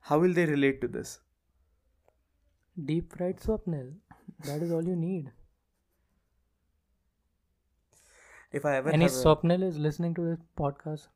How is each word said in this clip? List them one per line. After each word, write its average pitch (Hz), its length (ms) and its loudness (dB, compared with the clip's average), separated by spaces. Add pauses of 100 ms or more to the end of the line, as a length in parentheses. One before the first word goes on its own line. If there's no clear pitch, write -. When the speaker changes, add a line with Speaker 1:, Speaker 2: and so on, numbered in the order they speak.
Speaker 1:
How 151 180 2
will 180 160 4
they 175 120 4
relate 139 360 2
to 123 60 -2
this?" - 300 -8 (1700)
Speaker 2:
Deep 170 240 -4
fried 180 240 -4
Swapnil. 160 540 -4 (500)
That 147 180 -4
is 170 80 -2
all 165 140 0
you 180 120 -2
need. 165 360 -4 (3250)
Speaker 1:
If 143 140 -6
I 143 100 0
ever 135 140 -2
Speaker 2:
Any 156 140 6
Speaker 1:
have 175 80 4
a 131 40 -2
Speaker 2:
Swapnil 165 460 4
is 175 160 -4
listening 160 360 -2
to 170 80 -4
this 170 160 -2 (200)
podcast 147 580 -4